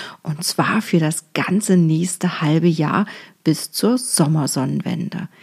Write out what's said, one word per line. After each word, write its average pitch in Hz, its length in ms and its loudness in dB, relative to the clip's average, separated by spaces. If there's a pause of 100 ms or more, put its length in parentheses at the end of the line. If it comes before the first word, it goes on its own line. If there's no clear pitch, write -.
(220)
Und 156 200 -6
zwar 175 400 0
für - 160 2
das 156 260 0 (100)
ganze 185 420 2
nächste 170 640 2
halbe 160 260 2
Jahr 160 400 2 (380)
bis - 260 0
zur 233 260 0
Sommersonnenwende. 151 1300 -2 (140)